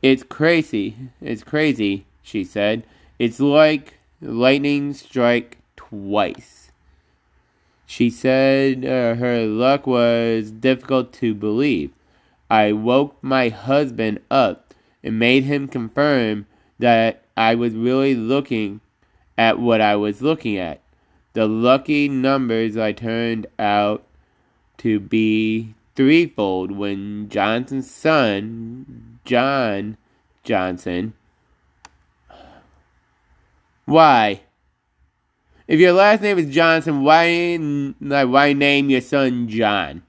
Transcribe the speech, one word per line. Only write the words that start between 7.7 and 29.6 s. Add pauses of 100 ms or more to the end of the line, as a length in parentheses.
She
said,
uh,
her
luck
was
difficult
to
believe. (580)
"I
woke
my
husband (100)
up (280)
and
made
him
confirm (340)
that (120)
I
was
really
looking (560)
at
what
I
was
looking
at. (540)
The
lucky
numbers
I
turned (120)
out (760)
to
be (220)
threefold
when
Johnson's
son,
John (460)